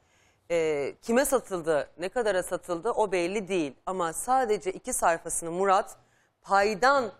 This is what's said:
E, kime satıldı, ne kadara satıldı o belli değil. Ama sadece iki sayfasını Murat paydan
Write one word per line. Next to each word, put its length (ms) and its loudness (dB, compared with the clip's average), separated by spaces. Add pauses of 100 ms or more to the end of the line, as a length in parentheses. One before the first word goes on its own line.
(500)
E, 520 0
kime 220 2
satıldı, 640 0 (100)
ne 100 -6
kadara 340 0
satıldı 480 -4
o 220 0
belli 360 -2
değil. 240 -2 (140)
Ama 260 -2
sadece 600 0
iki 200 -8
sayfasını 580 -2
Murat 460 2 (460)
paydan 600 4 (180)